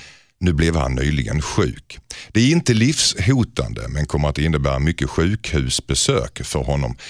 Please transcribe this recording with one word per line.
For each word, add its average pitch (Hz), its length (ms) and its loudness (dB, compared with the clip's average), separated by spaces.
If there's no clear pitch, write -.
nu 90 140 2
blev 80 220 2
han 65 200 0
nyligen 71 460 0
sjuk. - 580 -4
Det 104 80 2
är 127 120 4
inte 170 220 2
livshotande, 110 1160 0
men 73 160 -2
kommer 73 240 0
att 71 80 -4
innebära 71 420 0
mycket 71 300 0
sjukhusbesök 76 1400 -2
för - 140 -4
honom, 67 380 -2